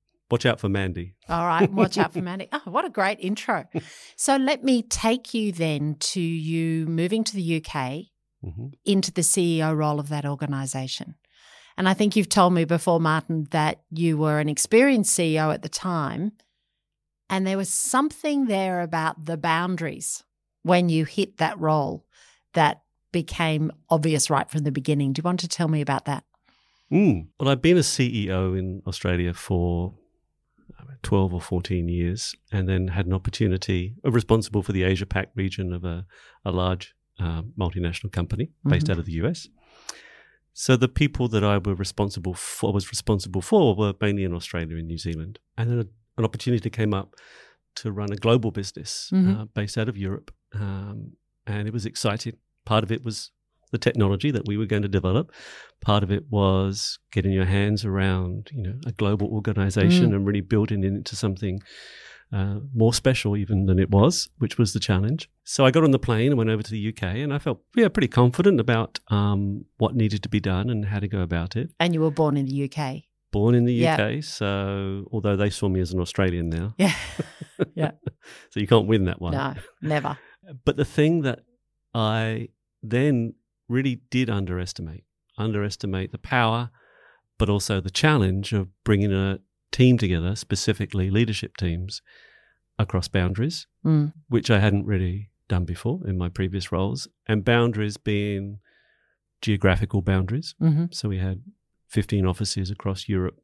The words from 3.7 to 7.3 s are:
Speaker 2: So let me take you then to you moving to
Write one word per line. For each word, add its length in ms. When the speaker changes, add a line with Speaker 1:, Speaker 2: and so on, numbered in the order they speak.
Speaker 2:
So 220
let 260
me 200
take 500
you 180
then 480
to 220
you 640
moving 380
to 120